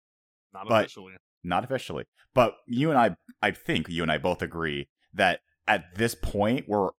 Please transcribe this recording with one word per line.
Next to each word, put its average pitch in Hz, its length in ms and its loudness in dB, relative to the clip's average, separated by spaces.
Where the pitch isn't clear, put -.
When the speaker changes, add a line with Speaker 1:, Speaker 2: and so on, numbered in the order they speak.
Speaker 1:
Not 98 160 -12
Speaker 2:
But 110 160 4
Speaker 1:
officially. 95 280 -16
Speaker 2:
Not 87 220 -2
officially. 104 400 -8
But 113 220 4
you 127 220 0
and 147 80 2
I, 110 180 4
I 104 100 2
think 95 380 -4
you 85 140 -4
and 80 80 0
I 76 60 0
both 87 240 -2
agree 78 460 -6
that 90 280 2
at 101 280 0
this 117 200 0
point, 107 520 -2
we're, 101 220 2